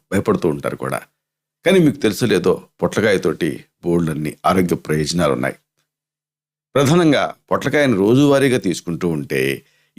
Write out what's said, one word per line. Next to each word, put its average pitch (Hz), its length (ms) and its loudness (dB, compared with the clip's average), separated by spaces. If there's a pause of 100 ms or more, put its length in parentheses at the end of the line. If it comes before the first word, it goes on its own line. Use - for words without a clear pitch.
(140)
భయపడుతూ 92 360 0
ఉంటారు 69 260 -6
కూడా. 64 260 -8 (640)
కానీ 190 140 4
మీకు 151 160 4
తెలుసో 110 300 -2
లేదో, 92 360 2 (200)
పొట్లకాయతోటి 87 840 -2 (220)
బోల్డన్ని 78 480 -2 (120)
ఆరోగ్య 90 300 2
ప్రయోజనాలున్నాయి. 76 800 -2 (1200)
ప్రధానంగా 139 580 2 (180)
పొట్లకాయను 127 460 0
రోజువారీగా 131 600 4
తీసుకుంటూ 87 520 -4
ఉంటే 69 520 -4 (380)